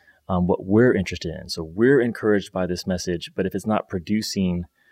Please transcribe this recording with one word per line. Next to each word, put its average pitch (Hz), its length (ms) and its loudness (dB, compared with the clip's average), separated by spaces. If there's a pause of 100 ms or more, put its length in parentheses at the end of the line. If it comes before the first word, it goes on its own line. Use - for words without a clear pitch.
(280)
um, 90 180 0
what - 180 0
we're 110 300 6
interested 87 400 -4
in. 82 140 -14
So 85 160 -8
we're 113 360 4
encouraged 107 520 0
by 92 140 -2
this 87 200 -4
message, 87 480 -4
but 95 120 -2
if - 80 -6
it's 98 120 -6
not 107 220 -2
producing, 92 760 -2 (280)